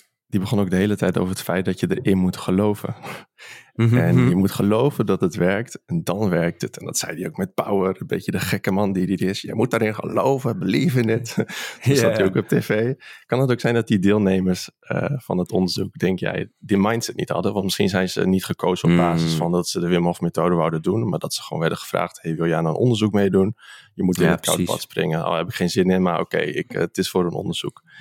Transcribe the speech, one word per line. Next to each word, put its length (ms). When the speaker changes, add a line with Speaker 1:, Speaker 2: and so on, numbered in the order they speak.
Speaker 1:
die 140
begon 200
ook 100
de 60
hele 200
tijd 220
over 120
het 120
feit 220
dat 160
je 220
erin 160
moet 180
geloven. 580
Speaker 2:
Mhm, 220
Speaker 1:
En 180
Speaker 2:
mhm. 140
Speaker 1:
je 60
moet 160
geloven 560
dat 140
het 140
werkt 520
en 180
dan 240
werkt 340
het. 160
En 80
dat 120
zei 200
hij 100
ook 80
met 180
Power, 460
een 60
beetje 240
de 100
gekke 300
man 220
die 140
hij 220
is. 120
"Je 140
moet 160
daarin 240
geloven, 640
believe 420
in 80
it." 260
<laughs> 20
Dat 100
Speaker 2:
Ja, 120
Speaker 1:
zat 220
hij 40
Speaker 2:
ja. 40
Speaker 1:
ook 120
op 120
T 160
V. 300
Kan 140
het 100
ook 100
zijn 140
dat 120
die 120
deelnemers, 800
eh, 380
van 220
het 140
onderzoek, 460
denk 200
jij, 400
die 180
mindset 400
niet 120
hadden? 240
Want 120
misschien 240
zijn 200
ze 180
niet 180
gekozen 440
op 60
Speaker 2:
Hmm. 100
Speaker 1:
basis 300
van 180
dat 160
ze 120
de 80
Wim 160
Hof 160
methode 340
wouden 280
doen, 260
maar 100
dat 160
ze 80
gewoon 180
werden 180
gevraagd, 440
"Hey, 140
wil 100
jij 100
aan 100
een 80
onderzoek 380
meedoen? 440
Je 80
moet 160
in 60
Speaker 2:
Ja, 60
Speaker 1:
het 100
koud 160
Speaker 2:
precies. 160
Speaker 1:
bad 100
springen." 440
"Oh, 100
heb 120
ik 60
geen 160
zin 200
in, 120
maar 180
oké, 180
ik, 340
eh, 80
het 180
is 120
voor 140
een 80
onderzoek." 500